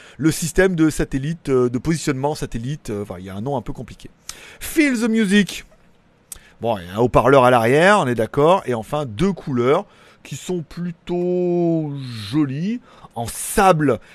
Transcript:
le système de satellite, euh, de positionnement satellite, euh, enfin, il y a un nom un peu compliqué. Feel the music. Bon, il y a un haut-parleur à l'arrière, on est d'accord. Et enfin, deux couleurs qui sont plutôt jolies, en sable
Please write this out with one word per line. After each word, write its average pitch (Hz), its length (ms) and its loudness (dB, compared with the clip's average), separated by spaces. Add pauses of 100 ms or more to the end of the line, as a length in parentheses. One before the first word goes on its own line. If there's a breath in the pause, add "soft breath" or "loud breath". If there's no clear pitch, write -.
(180 loud breath)
le 160 140 2
système 185 420 0
de 160 160 2
satellite, 147 600 -6
euh, 127 200 2
de 120 80 -4
positionnement 147 560 -2
satellite, 131 560 -8
euh, 104 140 -6
enfin, 101 160 -12
il 92 60 -14
y 95 40 -12
a 92 60 -12
un 101 60 -8
nom 139 140 -6
un 120 60 -4
peu 143 100 -10
compliqué. - 380 -14 (500 loud breath)
Feel 285 400 0
the 226 100 0
music. 208 560 2 (920 soft breath)
Bon, 117 200 -2
il 85 80 -12
y - 20 -14
a 92 60 -12
un - 20 -2
haut-parleur 127 460 6
à 123 80 6
l'arrière, 143 480 4
on 151 80 0
est 123 80 -2
d'accord. 143 500 2
Et 127 80 -4
enfin, 143 320 -6
deux 127 260 -2
couleurs 143 540 0 (380 soft breath)
qui - 120 -14
sont 180 260 -6
plutôt 175 1300 -2 (380)
jolies, 156 500 -2 (360 loud breath)
en 117 100 -6
sable 151 720 2 (160 loud breath)